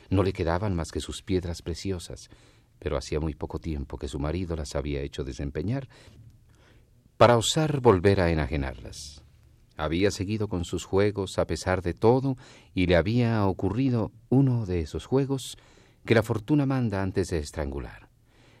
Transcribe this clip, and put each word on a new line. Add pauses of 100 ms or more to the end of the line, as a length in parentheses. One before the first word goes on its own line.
No
le
quedaban
más
que
sus
piedras
preciosas, (500)
pero
hacía
muy
poco
tiempo
que
su
marido
las
había
hecho
desempeñar (1300)
para
osar
volver
a
enajenarlas. (540)
Había
seguido
con
sus
juegos
a
pesar
de
todo (380)
y
le
había
ocurrido (160)
uno
de
esos
juegos (480)
que
la
fortuna
manda
antes
de
estrangular. (500)